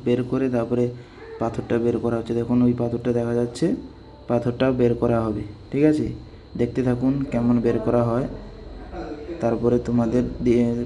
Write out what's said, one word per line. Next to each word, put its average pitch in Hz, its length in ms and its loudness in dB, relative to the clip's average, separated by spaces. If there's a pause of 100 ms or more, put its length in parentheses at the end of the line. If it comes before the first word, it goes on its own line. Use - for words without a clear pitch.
বের 123 160 2 (100)
করে 131 240 0
তারপরে 120 300 2 (540)
পাথরটা 117 460 -2
বের 120 140 2
করা 117 200 0
হচ্ছে। 113 220 -4
দেখুন, 123 260 2
ওই 123 140 4
পাথরটা 117 320 -2
দেখা 120 280 0
যাচ্ছে, 120 260 0 (640)
পাথরটা 120 380 0 (140)
বের 120 120 6 (100)
করা 120 220 2
হবে, 104 180 -2 (260)
ঠিক 143 160 2
আছে? 151 220 4 (540)
দেখতে 120 280 0
থাকুন 127 240 2 (200)
কেমন 120 220 2 (100)
বের 117 220 2
করা 120 240 2
হয়, 123 160 0 (1120)
তারপরে 117 360 2 (100)
তোমাদের 120 380 2 (200)
দিয়ে 120 200 4 (220)